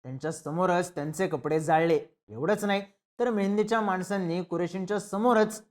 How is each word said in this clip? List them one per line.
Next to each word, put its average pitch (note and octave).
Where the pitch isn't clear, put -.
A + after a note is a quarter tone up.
त्यांच्या C3+
समोरच F3
त्यांचे D3+
कपडे D#3
जाळले. D#3+
एवढंच E3+
नाही, G3+
तर A#3+
मेहंदीच्या G#3
माणसांनी F#3
कुरेशींच्या F3+
समोरच A3